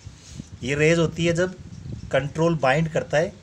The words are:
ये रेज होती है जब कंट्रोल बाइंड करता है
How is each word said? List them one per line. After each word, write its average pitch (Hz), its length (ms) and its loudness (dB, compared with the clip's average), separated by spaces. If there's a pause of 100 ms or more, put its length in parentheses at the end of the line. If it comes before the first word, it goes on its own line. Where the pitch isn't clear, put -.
(640)
ये 135 120 -2
रेज 156 240 4
होती 165 260 0
है 170 80 2
जब 185 220 0 (560)
कंट्रोल 156 480 2
बाइंड 147 320 2
करता 143 260 0
है 185 260 0